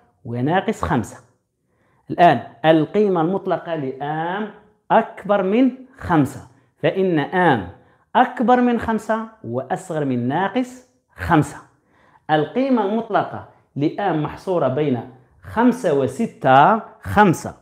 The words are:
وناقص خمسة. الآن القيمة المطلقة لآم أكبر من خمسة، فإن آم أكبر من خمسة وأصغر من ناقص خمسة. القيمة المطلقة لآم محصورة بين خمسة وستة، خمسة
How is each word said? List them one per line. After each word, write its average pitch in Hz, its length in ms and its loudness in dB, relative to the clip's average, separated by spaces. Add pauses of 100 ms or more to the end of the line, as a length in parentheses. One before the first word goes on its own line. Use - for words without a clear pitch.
(240)
وناقص 151 600 -2
خمسة. 123 320 -4 (960)
الآن 160 300 4 (240)
القيمة 165 560 2
المطلقة 175 540 -4
لآم 156 760 -6 (400)
أكبر 202 520 0
من 233 280 2 (260)
خمسة، 139 520 0 (280)
فإن 180 420 0
آم 143 500 0 (480)
أكبر 247 440 2
من 240 180 2
خمسة 220 500 -4 (160)
وأصغر 139 600 -6
من 123 240 -2
ناقص 196 600 -4 (260)
خمسة. - 420 0 (760)
القيمة 233 560 0
المطلقة 190 600 -4 (280)
لآم 160 460 -2
محصورة 151 460 -2
بين 131 320 0 (420)
خمسة 220 560 0
وستة، 147 800 4 (220)
خمسة 147 600 2